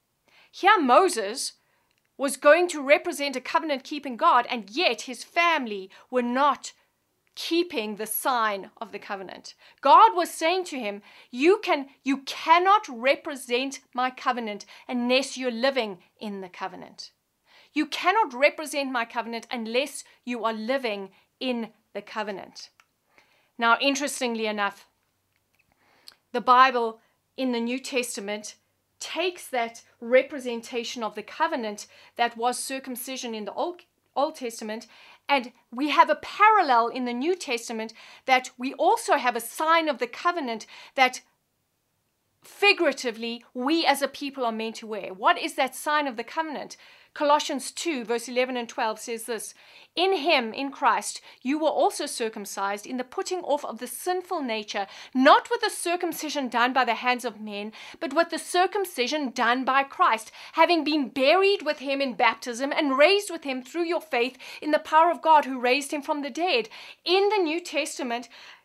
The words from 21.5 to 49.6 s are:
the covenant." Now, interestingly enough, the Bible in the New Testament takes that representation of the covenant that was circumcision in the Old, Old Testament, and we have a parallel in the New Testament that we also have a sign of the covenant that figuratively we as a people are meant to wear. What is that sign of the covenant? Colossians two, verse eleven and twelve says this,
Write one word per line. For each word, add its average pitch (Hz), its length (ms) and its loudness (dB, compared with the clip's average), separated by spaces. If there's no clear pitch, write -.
the - 80 -10
covenant." 208 720 -10
Now, 233 200 4
interestingly 269 680 -2
enough, 208 420 -4
the 240 80 -2
Bible 247 640 4
in 262 160 -2
the 233 80 -2
New 240 180 -2
Testament 226 760 -6
takes 359 480 -6
that 233 360 -6
representation 240 1040 0
of 208 120 -4
the 214 80 -10
covenant 262 640 -4
that 233 180 0
was 233 240 -2
circumcision 262 760 -8
in 214 100 -8
the 202 80 -10
Old, 349 300 -6
Old 302 200 0
Testament, 226 500 -10
and 254 240 0
we 277 200 -2
have 294 180 6
a 302 80 0
parallel 311 720 4
in 254 160 -6
the 240 80 -4
New 294 240 -2
Testament 233 560 -8
that 254 320 2
we 254 180 -6
also 392 420 2
have 240 200 0
a 233 40 -4
sign 320 500 2
of 240 80 -2
the 247 80 -4
covenant 254 580 -4
that 254 260 2
figuratively 247 1120 0
we 294 320 0
as 277 160 4
a 277 80 -2
people 277 380 -8
are 226 60 -2
meant 220 240 -6
to 226 100 -16
wear. 208 260 -10
What 247 260 2
is - 180 -6
that 262 180 0
sign 302 320 -2
of 262 100 -6
the 233 80 -6
covenant? 311 540 -8
Colossians 294 600 0
two, 269 320 -4
verse 233 240 -4
eleven 254 300 -2
and 233 100 -8
twelve 220 320 -4
says 226 240 -10
this, 226 300 -10